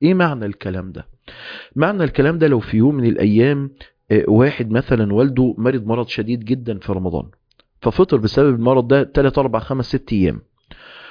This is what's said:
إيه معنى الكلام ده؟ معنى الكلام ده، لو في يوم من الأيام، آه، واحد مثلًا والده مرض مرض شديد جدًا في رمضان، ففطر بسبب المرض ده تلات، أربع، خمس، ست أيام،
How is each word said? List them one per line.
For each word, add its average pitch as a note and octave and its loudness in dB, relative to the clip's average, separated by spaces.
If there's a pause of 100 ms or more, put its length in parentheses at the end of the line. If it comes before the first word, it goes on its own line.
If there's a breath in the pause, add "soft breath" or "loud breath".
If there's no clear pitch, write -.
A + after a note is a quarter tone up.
إيه F3 4
معنى D3+ 0
الكلام F#2 -8
ده؟ - -16 (680 loud breath)
معنى F3 0
الكلام C#3+ 0
ده، D#3 4
لو B2+ 2
في - -4
يوم C3 4
من C3 -2
الأيام، B2 2 (400 loud breath)
آه، G#2 2
واحد A#2+ 2
مثلًا A2 0
والده B2+ 0
مرض A2+ -2
مرض A#2 -2
شديد A#2 -6
جدًا A#2 -6
في G2+ -8
رمضان، F2+ -4 (560)
ففطر D3+ 2
بسبب B2+ 2
المرض A#2+ 2
ده C3+ 4
تلات، C3+ 0
أربع، B2 0
خمس، C3 -6
ست - -6
أيام، F2+ 0 (720 loud breath)